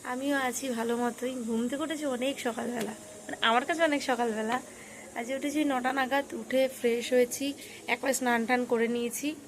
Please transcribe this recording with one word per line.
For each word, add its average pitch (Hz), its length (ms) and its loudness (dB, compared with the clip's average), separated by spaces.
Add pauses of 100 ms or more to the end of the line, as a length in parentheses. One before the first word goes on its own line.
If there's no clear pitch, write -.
আমিও 262 340 0
আছি 262 320 -2
ভালো 233 280 0
মতোই। 240 360 -2
ঘুম 233 340 0
থেকে 285 160 -2
উঠেছি 311 220 -4
অনেক 262 340 0
সকালবেলা, 233 520 -4 (340)
মানে - 160 -10
আমার 233 240 6
কাছে 330 180 2
অনেক 285 200 4
সকালবেলা। 233 580 0 (540)
আজ 233 160 -4
উঠেছি 277 320 0
নটা 262 300 2
নাগাদ, 277 400 0
উঠে 254 340 2
ফ্রেশ 240 460 0
হয়েছি, 254 400 4 (340)
একবার 247 260 0
স্নান 240 320 2
টান 247 200 2
করে 233 220 2
নিয়েছি। 240 480 -2 (120)